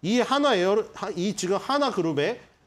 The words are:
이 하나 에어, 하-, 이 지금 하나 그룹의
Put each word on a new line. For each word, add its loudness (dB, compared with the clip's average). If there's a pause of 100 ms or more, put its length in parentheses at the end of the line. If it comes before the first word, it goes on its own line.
이 2
하나 2
에어, 2 (120)
하-, -8
이 -2
지금 -2
하나 0
그룹의 -2 (280)